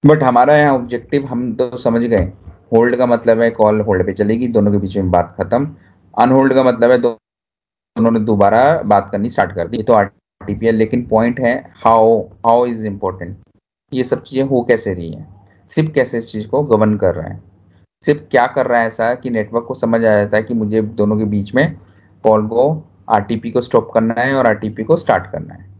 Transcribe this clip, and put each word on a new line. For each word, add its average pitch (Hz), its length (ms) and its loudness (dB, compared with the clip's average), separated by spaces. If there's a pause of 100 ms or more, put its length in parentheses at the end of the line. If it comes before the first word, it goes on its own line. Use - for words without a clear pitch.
But 151 160 6
हमारा 131 340 4
यहाँ 147 180 4
objective 123 520 -4
हम 120 280 -6
तो 123 240 -4
समझ 117 240 0
गए, 101 300 0 (400)
Hold 120 240 4
का 123 100 2
मतलब 117 340 2
है 117 100 2
call 107 300 2
hold 101 260 0
पे 98 60 -6
चलेगी, 110 360 -2
दोनों 104 240 2
के 101 60 2
बीच 95 180 -4
में 95 140 -2
बात 87 280 0
खत्म। 117 380 -4 (420)
Unhold 131 360 4
का 131 100 4
मतलब 120 260 2
है 127 80 4
दो-, 120 200 -2 (800)
दोनों 113 140 2
ने 113 100 0
दोबारा 110 600 4
बात 101 280 0
करनी 107 200 -4
स्टार्ट 98 220 -2
कर 85 160 -6
दी, 110 140 -6
तो 120 100 0
आरटीपी - 760 -2
है। 113 60 2
लेकिन 113 340 0
point 120 340 0
है 127 340 -4 (120)
how, 113 360 4 (240)
how 120 220 2
is 110 180 -8
important, 95 480 -8 (580)
ये 127 120 -2
सब 123 180 -4
चीजें 131 200 -4
हो 135 200 0
कैसे 113 320 -2
रही 85 180 -10
हैं, - 360 -20 (180)
SIP 156 280 -2
कैसे 123 240 -2
इस 113 140 -10
चीज 107 140 -8
को 135 160 -2
govern 107 340 2
कर 95 180 0
रहा 80 140 -10
है, - 140 -14 (640)
SIP 147 260 -2
क्या 123 160 2
कर 131 200 -2
रहा 120 140 0
है 113 60 0
ऐसा 113 280 -2
कि 123 160 -10
network 110 340 -4
को 127 100 -8
समझ 117 260 -2
आ 107 160 2
जाता 104 200 0
है 107 60 0
कि 113 120 -8
मुझे 110 280 -2
दोनों 107 360 -2
के 110 60 -2
बीच 104 300 -4
में 156 260 0 (440)
कॉल 110 220 4
को, 135 380 -2 (240)
आरटीपी 113 420 -2
को 123 100 -2
stop 120 340 -2
करना 113 240 0
है 131 160 -2
और 131 120 2
आरटीपी 107 380 -2
को 165 120 2
start 92 340 -2
करना - 240 -12
है। - 260 -20